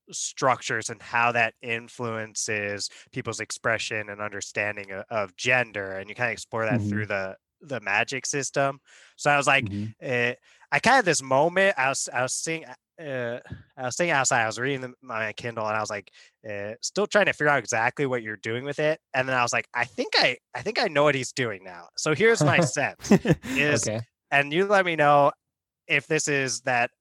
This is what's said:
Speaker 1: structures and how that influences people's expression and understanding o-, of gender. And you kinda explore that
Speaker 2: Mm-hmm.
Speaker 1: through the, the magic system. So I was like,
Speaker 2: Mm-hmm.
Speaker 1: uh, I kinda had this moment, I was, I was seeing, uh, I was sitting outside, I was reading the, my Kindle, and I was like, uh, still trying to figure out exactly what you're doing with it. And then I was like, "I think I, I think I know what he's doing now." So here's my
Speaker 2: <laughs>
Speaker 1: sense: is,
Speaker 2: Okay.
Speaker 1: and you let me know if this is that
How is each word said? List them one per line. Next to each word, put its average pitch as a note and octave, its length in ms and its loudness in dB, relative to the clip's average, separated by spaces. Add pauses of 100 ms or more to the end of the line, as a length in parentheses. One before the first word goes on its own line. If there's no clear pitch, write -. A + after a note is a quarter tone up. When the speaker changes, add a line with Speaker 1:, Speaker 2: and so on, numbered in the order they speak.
(120)
Speaker 1:
structures B2 800 -2
and G#2+ 100 -14
how A#2+ 300 0
that A#2 300 0
influences A2 1300 -6 (220)
people's A2+ 280 -8
expression G#2+ 720 -4
and G2+ 120 -10
understanding G#2 680 -6
o-, G2 180 -10
of G2+ 280 -4
gender. G#2+ 600 -2
And G2 120 -10
you G#2 60 -14
kinda A#2+ 160 -2
explore A2+ 340 -4
that G#2+ 160 0
Speaker 2:
Mm-hmm. G#2 80 -2
Speaker 1:
through G#2 180 -2
the, G2 300 -4 (240)
the C3+ 200 -8
magic A2 460 -2
system. C#3 520 -2 (380)
So D3 140 2
I C#3+ 60 4
was C#3+ 100 2
like, C3+ 180 4
Speaker 2:
Mm-hmm. G2+ 200 -6 (180)
Speaker 1:
uh, B2 300 0 (380)
I C#3+ 100 2
kinda B3+ 160 6
had A#3 80 4
this D3+ 180 2
moment, F3 560 2
I C3 100 2
was, - 240 -4
I B2+ 80 0
was B2+ 140 -2
seeing, D#3+ 300 -6 (340)
uh, B2+ 400 -6 (380)
I C3 60 -10
was B2 140 -4
sitting F3 140 2
outside, C3 320 4
I A2 40 0
was A2 120 -6
reading C3 220 -2
the, B2+ 200 -12
my A2 320 -6
Kindle, A2+ 340 -6
and G#2+ 100 -2
I G#2+ 40 0
was G#2+ 80 -4
like, G2+ 220 -10 (380)
uh, G#2 320 -8
still - 260 -2
trying G3+ 200 4
to C3+ 60 2
figure D3 160 0
out C#3+ 100 4
exactly A#2+ 460 -2
what B2+ 180 -2
you're G#2+ 140 -8
doing A#2 280 -6
with C#3+ 140 -8
it. D#3 220 0 (140)
And C3 140 0
then C3 80 0
I B2 60 4
was A#2+ 100 -2
like, A#2 200 -2
"I A#2+ 120 0
think C#4 320 -6
I, D3 200 2 (180)
I B2 80 -8
think A3+ 160 -4
I A#3+ 80 0
know D3 160 4
what D3 120 6
he's C3 180 -4
doing G#2+ 300 -4
now." F2+ 340 -16
So D#3 180 0
here's A3 280 4
my D#3+ 160 6
Speaker 2:
<laughs> - 20 6
Speaker 1:
sense: C3 500 0 (440)
is, C#3+ 320 0
Speaker 2:
Okay. A2+ 140 -4 (300)
Speaker 1:
and C#3+ 220 2
you F#3 120 2
let G3 200 4
me E3+ 100 -2
know D3 360 6 (560)
if D3 200 0
this D#3 200 0
is C3+ 340 0
that B2 400 0